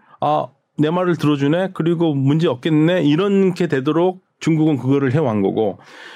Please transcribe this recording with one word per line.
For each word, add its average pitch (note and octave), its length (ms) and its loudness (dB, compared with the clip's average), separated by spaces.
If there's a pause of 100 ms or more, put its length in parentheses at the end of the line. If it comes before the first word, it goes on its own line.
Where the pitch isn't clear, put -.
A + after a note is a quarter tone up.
(200)
"아, D3 280 -2 (280)
내 D3+ 140 2
말을 F3+ 260 0
들어주네? D3+ 560 0
그리고 E3 420 -2
문제 C#3 320 0
없겠네?" D#3 580 0
이렇게 F3+ 640 0
되도록 D#3 520 0 (200)
중국은 D#3 360 2
그거를 C3 380 0
해온 B2+ 260 0
거고, G2 380 0 (380)